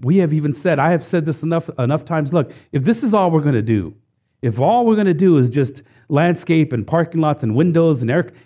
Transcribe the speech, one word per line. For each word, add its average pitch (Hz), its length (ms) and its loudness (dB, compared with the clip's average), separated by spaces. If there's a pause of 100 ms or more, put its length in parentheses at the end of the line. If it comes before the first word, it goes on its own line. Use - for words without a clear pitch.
we 143 160 2
have 165 160 2
even 147 200 -2
said, 160 260 -2
I 147 100 2
have 170 140 0
said 165 220 -2
this 151 180 -6
enough, 165 340 -2
enough 127 260 0
times, 156 300 -4
look, 160 180 0 (200)
if 139 120 -2
this 226 200 0
is 214 100 0
all 190 160 2
we're 160 120 2
gonna 139 200 0
do, 104 320 -2 (480)
if 113 180 -4
all 226 280 2
we're 220 80 4
gonna 202 180 2
do 170 240 4
is 123 120 4
just 127 340 -4 (260)
landscape 160 640 0
and 113 140 -4
parking 165 340 -2
lots 147 220 -2
and 110 120 -2
windows 165 460 2
and 113 80 -2
air, 165 220 -2 (140)